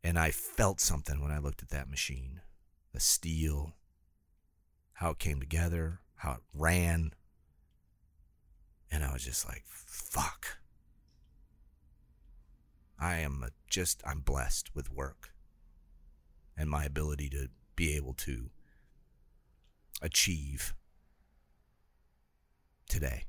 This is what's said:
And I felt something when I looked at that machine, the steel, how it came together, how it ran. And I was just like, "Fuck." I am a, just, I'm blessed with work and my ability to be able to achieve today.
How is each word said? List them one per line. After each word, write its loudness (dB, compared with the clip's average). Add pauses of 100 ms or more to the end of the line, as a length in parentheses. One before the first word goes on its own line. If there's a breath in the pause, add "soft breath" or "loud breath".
And 4
I 6
felt 2
something 2
when 0
I 0
looked -4
at -14
that -4
machine, -6 (520)
the -6
steel, 2 (1200)
how 0
it -4
came 2
together, 0 (140)
how -2
it -8 (120)
ran. 4 (1800)
And 2
I 0
was -4
just -2
like, -10
"Fuck." -6 (2500)
I 0
am -2
a, -6 (180)
just, 0
I'm -4
blessed 0
with -4
work -8 (1300)
and 0
my 0
ability -2
to -4 (300)
be 4
able -2
to -4 (1500 soft breath)
achieve 0 (2250)
today. 2